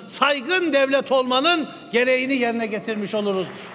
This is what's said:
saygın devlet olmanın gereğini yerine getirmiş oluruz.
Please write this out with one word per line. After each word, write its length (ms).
saygın 640
devlet 380
olmanın 560
gereğini 420
yerine 340
getirmiş 460
oluruz. 340